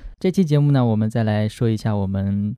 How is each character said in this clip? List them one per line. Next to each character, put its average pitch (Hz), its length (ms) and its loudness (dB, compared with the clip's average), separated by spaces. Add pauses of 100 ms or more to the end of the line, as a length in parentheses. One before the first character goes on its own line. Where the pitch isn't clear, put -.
(180)
这 185 120 0
期 196 120 2
节 147 160 2
目 147 140 4
呢， 127 140 2
我 110 100 2
们 110 140 0
再 117 140 0
来 107 220 0
说 117 220 -2
一 110 80 0
下 107 180 -2
我 98 120 -2
们 98 520 -2